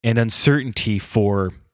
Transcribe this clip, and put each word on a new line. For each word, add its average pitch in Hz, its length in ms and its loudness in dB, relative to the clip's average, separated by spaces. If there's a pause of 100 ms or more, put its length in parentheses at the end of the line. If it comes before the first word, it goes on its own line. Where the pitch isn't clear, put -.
and 117 140 2
uncertainty 117 800 0
for 101 540 0 (200)